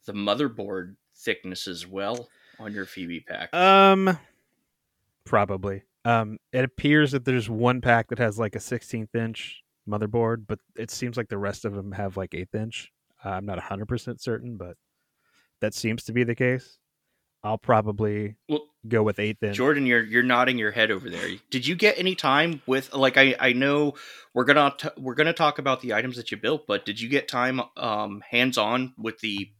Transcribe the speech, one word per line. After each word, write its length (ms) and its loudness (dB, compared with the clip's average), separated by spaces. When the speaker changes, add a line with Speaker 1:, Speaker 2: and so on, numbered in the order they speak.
Speaker 1:
the 80 -12
motherboard 840 -2
thickness 520 -6
as 200 -10
well 420 -6
on 140 -12
your 120 -8
Phoebe 360 -10
pack? 340 -10
Speaker 2:
Um, 640 6
probably. 560 -2
Um, 320 0
it 100 2
appears 500 2
that 120 -2
there's 240 0
one 320 2
pack 280 4
that 100 -6
has, 180 0
like, 180 -2
a 40 -6
sixteenth 560 -8
inch 480 -6
motherboard, 580 0
but 140 -6
it 160 -10
seems 260 -6
like 120 -6
the 100 -6
rest 260 -6
of 100 -4
'em 180 -8
have, 220 -6
like, 200 -6
eighth 180 -8
inch. 380 -8
Uh, 40 -6
I'm 180 -6
not 100 -6
a 40 -8
hundred 260 -8
percent 340 -6
certain, 340 -6
but 220 -14
that 120 -2
seems 300 -4
to 100 -10
be 100 2
the 120 -2
case. 420 -2
I'll 140 -2
probably 760 0
Speaker 1:
Well, 200 -4
Speaker 2:
go 140 2
with 160 0
eighth 240 -2
inch. 160 -4
Speaker 1:
Jordan, 300 2
you're, 160 4
you're 180 2
nodding 380 4
your 120 0
head 200 2
over 180 -4
there. 180 -6
Did 160 -4
you 100 0
get 220 2
any 160 -2
time 540 2
with, 260 0
like, 240 4
I, 220 8
I 140 4
know 420 2
we're 100 2
gonna 320 6
t-, 180 -6
we're 200 -10
gonna 180 2
talk 240 2
about 240 0
the 140 -2
items 220 -2
that 120 -10
you 80 -6
built, 300 -2
but 180 -2
did 160 -6
you 80 -8
get 180 0
time, 320 -2
um, 540 -4
hands-on 680 0
with 260 -8
the 280 -6